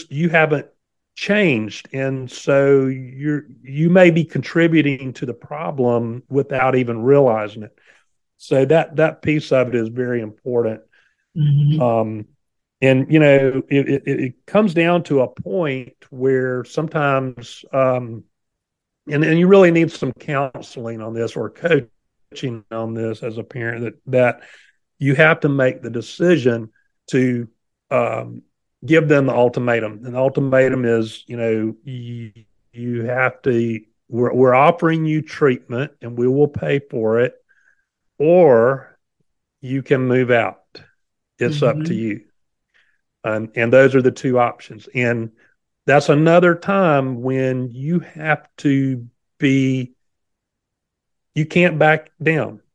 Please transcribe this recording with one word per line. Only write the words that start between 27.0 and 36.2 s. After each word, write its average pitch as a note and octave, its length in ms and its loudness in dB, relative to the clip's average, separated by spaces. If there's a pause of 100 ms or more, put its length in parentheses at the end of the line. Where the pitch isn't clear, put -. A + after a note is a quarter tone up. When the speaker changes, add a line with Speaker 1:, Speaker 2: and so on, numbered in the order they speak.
Speaker 1:
to, B2 360 0 (440)
um, A#2+ 500 -4 (440)
give D#3 220 4
them C#3+ 200 4
the A#2+ 60 -2
ultimatum. A#2 680 0
And B2 120 -12
the B2+ 40 -4
ultimatum C3 640 0
is, A2+ 440 -2
you A#2+ 100 -12
know, A2 380 -2 (100)
you, A#2+ 480 -14 (400)
you A#2+ 300 -6
have B2 400 -2
to, A#2 360 0 (300)
we're, A#2+ 240 0
we're B2+ 220 4
offering D#3+ 500 2
you D#3 160 -2
treatment C3 800 -4
and A#2+ 160 -12
we A#2+ 100 0